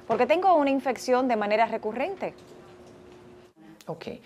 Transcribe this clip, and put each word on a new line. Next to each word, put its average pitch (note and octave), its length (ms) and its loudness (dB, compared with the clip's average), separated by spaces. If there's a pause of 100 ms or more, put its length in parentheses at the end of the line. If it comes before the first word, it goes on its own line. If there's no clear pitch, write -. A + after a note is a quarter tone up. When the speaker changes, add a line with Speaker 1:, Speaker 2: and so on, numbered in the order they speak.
Speaker 1:
Porque A3+ 220 2
tengo F4+ 260 4
una C#4+ 160 4
infección B3+ 580 0
de A#3+ 100 0
manera G#3 280 2
recurrente. A3 720 -6 (1500)
Speaker 2:
Ok. D#3+ 180 -12 (200)